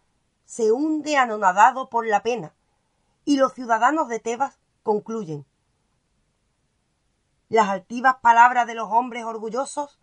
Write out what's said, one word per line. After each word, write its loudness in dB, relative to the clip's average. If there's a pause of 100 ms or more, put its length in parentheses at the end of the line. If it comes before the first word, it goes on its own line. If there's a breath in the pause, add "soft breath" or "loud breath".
(460)
se 0
hunde -2
anonadado 2
por -4
la 0
pena, -6 (680)
y 0
los 2
ciudadanos 0
de -6
Tebas -6 (240)
concluyen: -6 (2000)
"Las 2
altivas -2
palabras 6
de -10
los -8
hombres -2
orgullosos -8